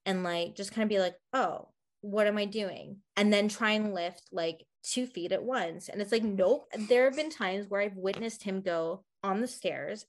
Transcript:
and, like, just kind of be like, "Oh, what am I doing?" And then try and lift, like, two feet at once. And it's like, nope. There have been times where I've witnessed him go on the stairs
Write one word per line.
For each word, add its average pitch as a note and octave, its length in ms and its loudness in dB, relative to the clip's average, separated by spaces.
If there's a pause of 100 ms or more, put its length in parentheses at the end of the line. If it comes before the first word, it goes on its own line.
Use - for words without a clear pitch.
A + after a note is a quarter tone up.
and, F#3 180 0
like, E3+ 320 -2
just G3 180 -10
kind A3 100 0
of G#3+ 80 2
be G#3 80 4
like, F3+ 160 2 (180)
"Oh, G#3 360 0 (340)
what G#3 240 2
am G#3 100 2
I G#3 80 0
doing?" G3+ 540 -8 (180)
And G#3 160 6
then G#3 160 4
try G#3+ 220 2
and G#3+ 240 0
lift, F3 380 -4
like, E3 320 -2 (180)
two - 240 -2
feet F3 260 -4
at F#3+ 100 0
once. G3+ 460 -4
And - 140 -8
it's G3+ 100 -2
like, A3+ 120 2
nope. G3+ 420 4 (220)
There B3 160 8
have C4+ 120 4
been D#4 140 -2
times G3 380 -2
where G3 120 0
I've G3+ 160 -2
witnessed G3+ 460 -4
him F#3+ 180 -4
go E3+ 440 -2 (200)
on G3 160 2
the B3 80 -2
stairs E3+ 600 -6